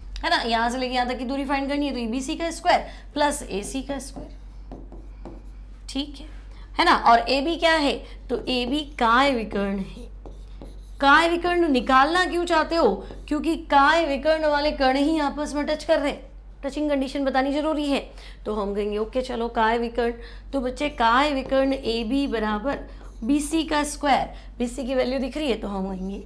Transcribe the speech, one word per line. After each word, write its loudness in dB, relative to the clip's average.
है -2
ना? 2
यहाँ 2
से -2
लेके -2
यहाँ 2
तक -2
की -6
दूरी -2
फाइंड 0
करनी 0
है, -2
तो -2
बीसी -2
का -4
स्क्वायर 2
प्लस 2
एसी -6
का -6
स्क्वायर, -12
ठीक -6
है, -14
है 4
ना? 8
और 6
एबी 0
क्या 4
है? 2
तो -4
एबी 0
काय 6
विकर्ण -2
है। -10
काय 6
विकर्ण 2
निकालना 4
क्यों -2
चाहते 2
हो? 4
क्योंकि 0
काय 4
विकर्ण 0
वाले 2
कण 4
ही 4
आपस -2
में 0
टच -2
कर 4
रहे 0
हैं, -10
टचिंग -2
कंडीशन 0
बतानी 2
जरूरी 0
है। 2
तो -2
हम -2
कहेंगे, -2
"ओके, -2
चलो, -4
काय 2
विकर्ण।" 0
तो 0
बच्चे, -2
काय 4
विकर्ण 2
एबी 0
बराबर -2
बीसी 2
का 0
स्क्वायर, 0
बीसी -4
की -2
वैल्यू 2
दिख -4
रही 0
है, 2
तो -6
हम -2
कहेंगे -6